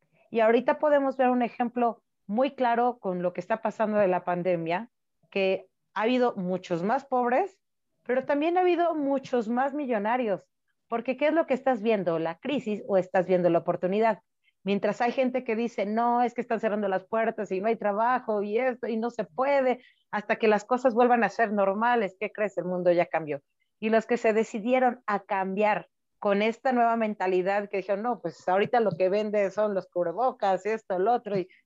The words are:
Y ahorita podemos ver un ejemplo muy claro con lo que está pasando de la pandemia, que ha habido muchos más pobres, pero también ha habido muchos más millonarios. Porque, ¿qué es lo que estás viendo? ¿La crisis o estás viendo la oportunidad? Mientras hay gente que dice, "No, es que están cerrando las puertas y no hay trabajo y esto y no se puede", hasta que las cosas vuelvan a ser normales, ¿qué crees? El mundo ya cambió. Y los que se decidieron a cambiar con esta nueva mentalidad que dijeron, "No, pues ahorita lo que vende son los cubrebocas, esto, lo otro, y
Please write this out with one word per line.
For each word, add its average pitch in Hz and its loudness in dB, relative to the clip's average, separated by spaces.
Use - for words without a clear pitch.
Y 220 -2
ahorita 240 2
podemos 277 2
ver 254 4
un 247 2
ejemplo 240 -2
muy 262 0
claro 240 0
con 180 -4
lo 180 -2
que 175 -8
está 220 -4
pasando 214 -2
de 208 4
la 180 0
pandemia, 175 -2
que 190 -2
ha 190 -4
habido 240 2
muchos 180 -4
más 233 -2
pobres, 254 0
pero 254 0
también 302 0
ha 370 4
habido 349 2
muchos 269 -2
más 247 -2
millonarios. 233 -2
Porque, 233 -4
¿qué 285 0
es 302 2
lo 320 2
que 277 -2
estás 247 0
viendo? 190 0
¿La 165 -4
crisis 220 -4
o 196 2
estás 180 0
viendo 175 4
la 170 4
oportunidad? 185 -2
Mientras 202 -2
hay 240 0
gente 254 -2
que 233 -4
dice, 226 -4
"No, 233 0
es 233 -2
que - -6
están 220 -4
cerrando 208 -2
las 190 -2
puertas 220 -4
y 185 -2
no 208 -4
hay 226 0
trabajo 220 0
y 208 -2
esto 254 -2
y 226 -4
no 233 -4
se 220 -6
puede", 262 0
hasta 208 -4
que 220 0
las 208 4
cosas 254 2
vuelvan 240 4
a 196 4
ser 214 0
normales, 208 0
¿qué 208 -6
crees? 208 -4
El 170 -2
mundo 180 2
ya 170 4
cambió. 151 -4
Y 220 0
los 220 4
que 247 0
se 233 2
decidieron 240 0
a 202 -2
cambiar 190 -2
con 202 2
esta 226 -2
nueva 233 4
mentalidad 196 -2
que 202 -6
dijeron, 196 -4
"No, 240 -4
pues - -10
ahorita 208 2
lo 208 2
que 180 0
vende 208 0
son 208 -2
los 185 -4
cubrebocas, 190 -2
esto, 208 -4
lo 208 2
otro, 240 -4
y 185 -4